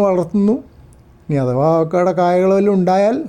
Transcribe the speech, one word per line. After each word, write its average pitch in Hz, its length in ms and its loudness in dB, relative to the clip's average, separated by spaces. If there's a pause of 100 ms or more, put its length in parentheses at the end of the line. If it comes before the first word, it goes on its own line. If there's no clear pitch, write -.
വളർത്തുന്നു. 196 500 0 (680)
ഇനി 151 180 -4
അഥവാ 127 240 0 (120)
അവക്കാഡോ 175 420 0
കായകൾ 180 360 2
വല്ലതും 202 220 2
ഉണ്ടായാൽ, 196 380 0 (120)